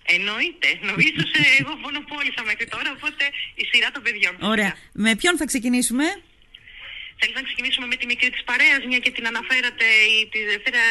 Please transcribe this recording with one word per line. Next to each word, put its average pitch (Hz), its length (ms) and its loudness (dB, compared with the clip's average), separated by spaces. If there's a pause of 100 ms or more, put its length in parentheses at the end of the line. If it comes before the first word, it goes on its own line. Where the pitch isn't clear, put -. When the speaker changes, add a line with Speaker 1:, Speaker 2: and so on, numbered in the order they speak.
Speaker 1:
Εννοείται. 208 640 0 (140)
Νομίζω 277 380 2 (120)
σε, 302 80 4 (200)
εγώ 277 160 -6
μονοπόλησα 285 680 -8
μέχρι 220 220 -4
τώρα, 262 300 -6
οπότε 294 280 -4 (300)
η - 180 -6
σειρά 226 180 2
των 247 120 -12
παιδιών. 202 380 -2
Speaker 2:
Ωραία. 208 340 2 (180)
Με 220 240 2
ποιον 349 200 2
θα 311 80 -2
ξεκινήσουμε; 247 600 0 (1200)
Speaker 1:
Θέλετε 226 160 -2
να 254 80 -8
ξεκινήσουμε 254 380 -4
με 247 140 -2
τη 247 60 -8
μικρή 240 240 0
της - 140 -8
παρέας, 277 360 4 (100)
μια 254 80 2
και 247 180 2
την 233 100 -4
αναφέρατε, 240 580 0 (300)
η, 226 180 0
τη 220 60 -4 (140)
Δευτέρα 240 280 -2 (100)